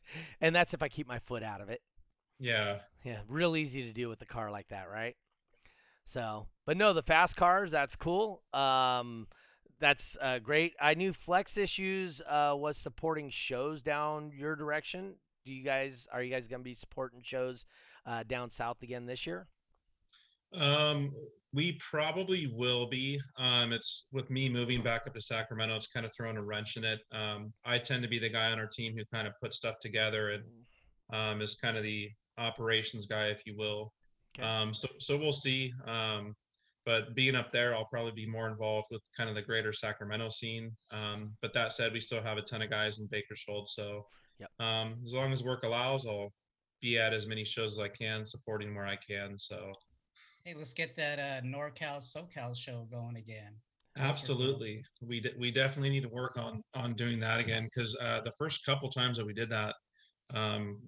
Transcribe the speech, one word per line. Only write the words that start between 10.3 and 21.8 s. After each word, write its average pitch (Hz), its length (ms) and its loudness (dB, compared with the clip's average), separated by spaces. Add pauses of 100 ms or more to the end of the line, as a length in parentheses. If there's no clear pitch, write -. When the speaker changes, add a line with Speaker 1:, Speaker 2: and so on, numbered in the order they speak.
Speaker 1:
great. 151 420 4
I 151 140 8
knew 185 180 4
Flex 180 440 2
Issues, 190 720 0
uh, 147 280 6
was 147 200 -2
supporting 151 540 -2
shows 135 520 -2
down 151 540 0
your 151 200 -2
direction. 156 580 -4 (300)
Do 135 80 -10
you 131 120 -10
guys, 135 480 0
are 123 100 -2
you 123 100 -4
guys 123 160 -2
gonna 127 140 -8
be 123 120 -10
supporting 123 480 -8
shows, 127 440 -2 (400)
uh, 113 180 -2
down 123 260 -4
south 120 320 -4
again 120 240 -6
this 127 200 -6
year? 180 200 -6 (1080)
Speaker 2:
Um, 147 580 4 (400)
we 160 200 2
probably 160 720 0